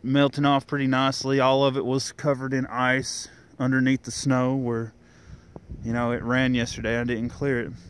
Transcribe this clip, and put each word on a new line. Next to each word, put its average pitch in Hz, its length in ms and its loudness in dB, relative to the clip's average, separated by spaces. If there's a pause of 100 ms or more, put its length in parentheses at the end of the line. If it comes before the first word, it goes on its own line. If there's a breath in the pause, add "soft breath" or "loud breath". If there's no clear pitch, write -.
melting 143 440 2
off 139 200 2
pretty 139 200 -2
nicely. 135 520 0
All 135 280 4
of 131 100 2
it 127 80 -2
was 127 280 -2
covered 135 420 -2
in 131 120 0
ice 127 640 -2 (300 loud breath)
underneath 131 460 2
the 120 60 -8
snow 131 460 0
where, 117 380 -4 (920 loud breath)
you 117 80 -4
know, 120 200 0
it 120 100 -2
ran 127 320 2
yesterday. 117 440 -2
I 120 60 -2
didn't 120 240 -2
clear 135 320 -2
it. 113 120 -6 (180)